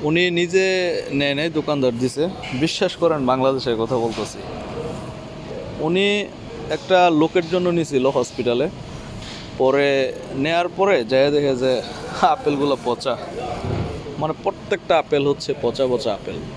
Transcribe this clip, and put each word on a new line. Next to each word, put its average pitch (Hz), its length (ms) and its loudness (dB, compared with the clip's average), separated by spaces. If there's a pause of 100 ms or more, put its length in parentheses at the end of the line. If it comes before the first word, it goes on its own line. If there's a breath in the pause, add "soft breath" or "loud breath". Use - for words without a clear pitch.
উনি 170 140 2 (160)
নিজে 180 280 2 (520)
নেয় 143 200 2
নাই, 160 100 0 (100)
দোকানদার 135 440 2
দিছে। 131 220 0 (380)
বিশ্বাস 175 300 0 (100)
করেন, 160 180 4 (100)
বাংলাদেশের 131 520 2
কথা 117 220 0
বলতেছি। 107 360 -4 (1500)
উনি 185 200 2 (680)
একটা 180 220 4 (220)
লোকের 165 320 4
জন্য 180 140 2 (120)
নিছিল 143 260 2 (120)
হসপিটালে, 123 500 0 (960 loud breath)
পরে 135 260 4 (560)
নেয়ার 170 260 0 (100)
পরে 196 180 4 (140)
যাইয়া 135 240 6
দেখে 143 180 2 (100)
যে 131 100 2 (640)
আপেলগুলো 143 400 0 (120)
পচা, 120 280 -2 (1040)
মানে 156 140 -2 (100)
প্রত্যেকটা 196 580 -2
আপেল 147 280 2
হচ্ছে 139 200 -2 (120)
পচা 120 300 0
পচা 117 260 0
আপেল 95 180 -10 (200)